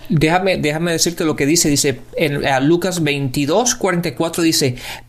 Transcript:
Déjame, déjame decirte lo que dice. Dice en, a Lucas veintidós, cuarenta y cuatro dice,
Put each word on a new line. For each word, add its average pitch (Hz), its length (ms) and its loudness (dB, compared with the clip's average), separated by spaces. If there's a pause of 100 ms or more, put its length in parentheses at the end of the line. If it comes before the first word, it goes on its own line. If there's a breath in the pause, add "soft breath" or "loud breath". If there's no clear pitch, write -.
Déjame, 175 480 2
déjame 151 340 -2
decirte 170 320 0
lo 151 120 0
que 143 120 0
dice. 165 220 2
Dice 139 320 0 (140)
en, 143 300 -2
a 135 140 2
Lucas 170 420 2
veintidós, 143 720 0
cuarenta 180 360 -2
y - 40 -4
cuatro 165 300 -2
dice, 156 320 2 (340 loud breath)